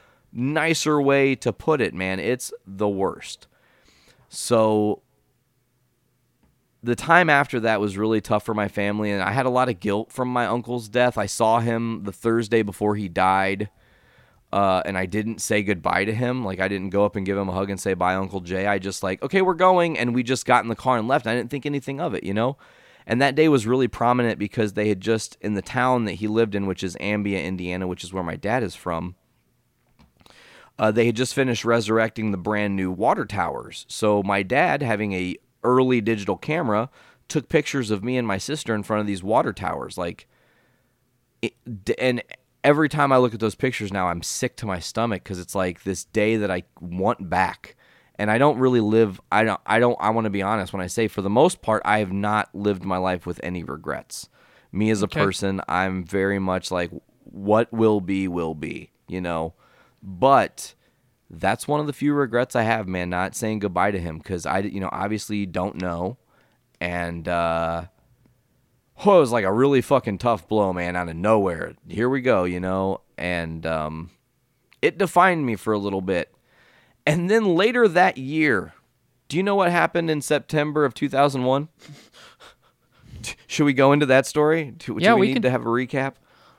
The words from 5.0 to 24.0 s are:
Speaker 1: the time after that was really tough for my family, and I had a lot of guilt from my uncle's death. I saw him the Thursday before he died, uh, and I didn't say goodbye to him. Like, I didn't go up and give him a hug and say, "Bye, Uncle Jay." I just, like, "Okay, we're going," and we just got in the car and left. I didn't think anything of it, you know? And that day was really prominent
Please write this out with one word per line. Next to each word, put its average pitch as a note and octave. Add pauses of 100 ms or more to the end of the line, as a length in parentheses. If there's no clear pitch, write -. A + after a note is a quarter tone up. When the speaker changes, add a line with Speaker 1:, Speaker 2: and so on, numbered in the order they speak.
Speaker 1:
the A#2
time E3
after C#3
that A2
was G2+
really A2
tough G#2
for A2+
my G#2
family, G#2
and G2+
I F#2+
had B2+
a C3
lot B2+
of G2+
guilt G#2
from B2+
my B2
uncle's A#2
death. B2
I G#2
saw A2+
him A2+
the G2+
Thursday A2+
before G#2
he G#2
died, F#2+ (800)
uh, F#2+
and F#2+
I F#2
didn't G#2
say G#2+
goodbye F#2
to G#2+
him. B2
Like, F#2+
I F#2+
didn't G2
go G2+
up G2+
and G2
give G2
him G2
a F#2
hug G2
and F#2+
say, G2
"Bye, F2+
Uncle F#2+
Jay." F#2
I G2+
just, F#2
like, F#2+
"Okay, F#3+
we're F#3
going," F3
and A#2+
we B2
just B2
got B2
in A#2
the A2+
car B2+
and A2
left. C#3+
I A2+
didn't A#2+
think C#3
anything C#3
of D#3+
it, D#2
you F#2+
know? A#2+ (480)
And A2+
that C#3
day D#3
was A#2+
really B2+
prominent A#2+